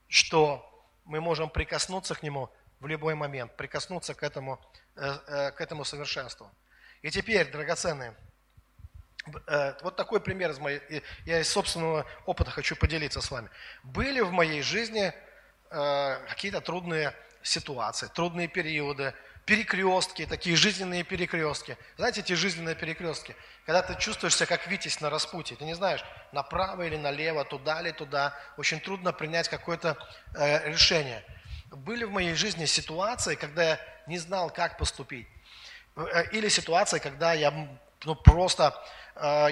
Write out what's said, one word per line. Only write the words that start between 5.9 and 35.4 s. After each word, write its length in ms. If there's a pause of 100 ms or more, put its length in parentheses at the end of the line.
И 60
теперь, 400
драгоценные, 680 (1120)
б-, 200
э, 340
вот 140
такой 240
пример 320
из 80
моей, 300
и 120 (220)
я 160
из 100
собственного 560 (200)
опыта 260
хочу 240
поделиться 460
с 100
вами. 180 (340)
Были 360
в 140
моей 280
жизни, 520 (580)
э, 560
какие-то 320
трудные 560 (280)
ситуации, 640
трудные 420
периоды, 640 (320)
перекрёстки, 800
такие 300
жизненные 480
перекрёстки. 760 (200)
Знаете, 240
эти 100
жизненные 440
перекрёстки, 600 (300)
когда 160
ты 140
чувствуешь 400
себя 100
как 220
Витязь 340
на 80
распутье, 480
ты 80
не 80
знаешь, 280 (300)
направо 520
или 120
налево, 480
туда 380
ли, 100
туда. 420 (220)
Очень 240
трудно 320
принять 380
какое-то, 480 (360)
э, 360
решение. 520 (500)
Были 340
в 60
моей 240
жизни 300
ситуации, 720
когда 280
я 160 (280)
не 100
знал, 320
как 280
поступить. 500 (720)